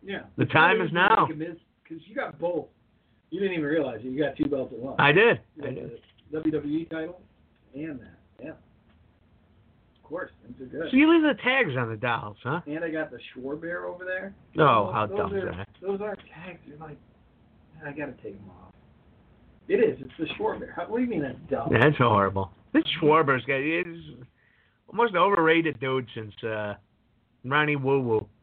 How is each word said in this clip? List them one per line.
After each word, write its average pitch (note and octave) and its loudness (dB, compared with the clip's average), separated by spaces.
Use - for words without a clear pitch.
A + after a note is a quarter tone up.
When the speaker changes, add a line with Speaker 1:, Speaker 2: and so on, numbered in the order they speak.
Speaker 1:
Yeah. G3 -10
Speaker 2:
The B2+ 2
Speaker 1:
It's B2 -4
Speaker 2:
time E3+ 6
Speaker 1:
really F3+ 0
Speaker 2:
is D#3 -4
Speaker 1:
easy D#3 -2
to G3 6
Speaker 2:
now. F#3+ 4
Speaker 1:
make D3+ -6
a - -12
Miz, E3 -10
'cause E3 -14
you G#3+ -16
got C4 -8
both. E3 -4
You E3+ -8
didn't G3 0
even D#3+ -2
realize C#3 -2
it. A#2+ -12
You C3 -6
got C#3+ 0
two D3 0
belts C3 -4
at A2 -12
once. B2 -10
Speaker 2:
I C#3+ 8
did. G3 6
Speaker 1:
You C#3+ -14
Speaker 2:
I C#3+ -6
Speaker 1:
got C3 -8
Speaker 2:
did. - -12
Speaker 1:
the D3+ -6
W D#3 -2
W D3 -4
E E3+ -8
title D#3+ -10
and D3 -10
that. F#2 -20
Yeah. D3 -14
Of - -20
course. D#3+ -10
Those - -14
are - -16
good. D#3+ -6
Speaker 2:
So B3+ 6
you D4+ 8
leave E4 8
the C#4 2
tags A#3+ 2
on B2 0
the A2 -6
dolls, A2+ -4
huh? D3 -4
Speaker 1:
And D#3 -6
I E3 -4
got D#3 -6
the A#2+ -16
Schwarber E3 -8
over F3+ -10
there. F#3+ -8
Speaker 2:
Oh, A#2 6
Speaker 1:
Those, F#2 -6
Speaker 2:
how G#2+ 0
Speaker 1:
those F#3+ -6
Speaker 2:
dumb G3 -2
Speaker 1:
are, G3 -2
Speaker 2:
is - -8
that? G2 -10
Speaker 1:
those G3 -6
aren't G#3 -8
tags. F3 -18
You're D3 -20
like, D3+ -18
"Man, D3+ -14
I C#3+ -10
gotta C#3+ -8
take G#2 -12
them G2 -18
off." - -20
It G#3 2
is. F3 2
It's - -16
the D#3+ -2
Schwarber. G3+ -6
How, F3 -8
what G#3+ -6
do B3+ 0
you B3 -2
mean F3+ -4
that's C3 -8
dumb? - -4
Speaker 2:
That's C#3 4
horrible. G2 2
This D#4 2
Schwarber's C#3+ 4
got, C3+ -2
is E3 -4
almost A3 0
overrated E3 4
dude C3 -2
since, G#2+ -10
uh, G#2+ -6
Ronnie D3 2
Woo C3+ 2
Woo. A2 0